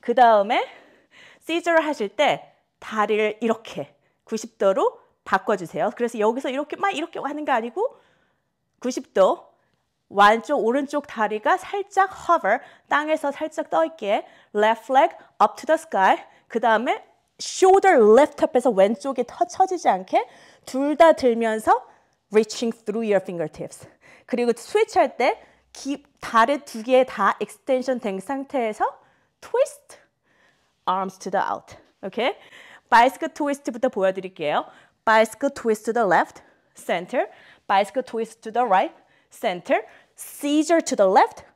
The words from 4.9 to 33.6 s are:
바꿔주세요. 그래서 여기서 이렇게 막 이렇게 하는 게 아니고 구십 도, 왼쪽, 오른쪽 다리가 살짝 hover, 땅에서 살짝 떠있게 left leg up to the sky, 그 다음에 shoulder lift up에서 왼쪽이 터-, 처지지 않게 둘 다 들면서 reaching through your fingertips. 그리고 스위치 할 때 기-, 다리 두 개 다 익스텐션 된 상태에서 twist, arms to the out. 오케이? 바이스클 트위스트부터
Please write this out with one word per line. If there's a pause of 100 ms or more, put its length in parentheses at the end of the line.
바꿔주세요.
그래서
여기서
이렇게
막
이렇게
하는
게
아니고 (800)
구십
도, (580)
왼쪽,
오른쪽
다리가
살짝 (180)
hover, (280)
땅에서
살짝
떠있게 (280)
left
leg (280)
up
to
the
sky, (300)
그
다음에 (360)
shoulder
lift
up에서
왼쪽이
터-,
처지지
않게 (380)
둘
다
들면서 (460)
reaching
through
your
fingertips. (400)
그리고
스위치
할
때 (320)
기-, (160)
다리
두
개
다
익스텐션
된
상태에서 (560)
twist, (920)
arms
to
the
out. (260)
오케이? (540)
바이스클
트위스트부터